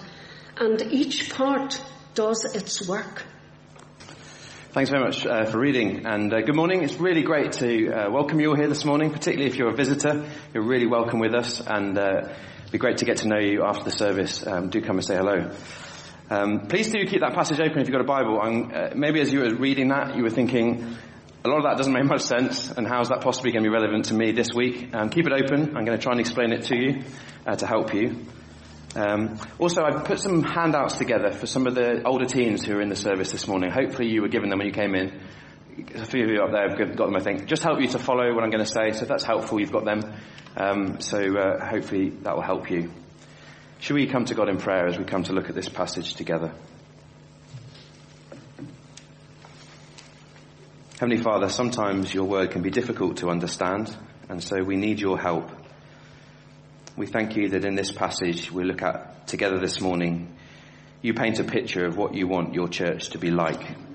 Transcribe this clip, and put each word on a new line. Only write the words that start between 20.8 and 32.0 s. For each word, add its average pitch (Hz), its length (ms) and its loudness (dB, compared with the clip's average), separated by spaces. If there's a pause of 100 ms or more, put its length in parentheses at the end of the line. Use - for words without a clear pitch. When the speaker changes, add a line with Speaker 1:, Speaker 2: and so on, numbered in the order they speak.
Speaker 2:
"A 117 40 2
lot 147 100 4
of 147 60 2
that 127 120 4
doesn't 135 160 2
make 127 120 4
much 143 180 4
sense, - 500 0
and 117 120 -2
how's 120 260 0
that - 100 0
possibly 123 320 0
gonna 113 100 2
be 110 60 4
relevant 110 380 2
to 113 80 0
me 110 180 4
this 113 200 2
week?" 123 400 0
Um, 107 160 0
keep 165 200 2
it 139 40 2
open. 143 440 2
I'm 113 80 -2
gonna 113 140 0
try 127 140 0
and 120 80 2
explain 117 320 2
it - 120 -2
to 127 120 0
you, 131 260 0 (440)
uh, 107 80 0
to 95 120 -2
help - 280 0
you. 110 220 0 (800)
Um, 107 420 0 (220)
also, 170 240 2
I've 147 200 0
put 202 140 -2
some 175 240 2
handouts 151 540 0
together 104 340 2
for - 160 -6
some 131 220 2
of 123 80 0
the 120 260 2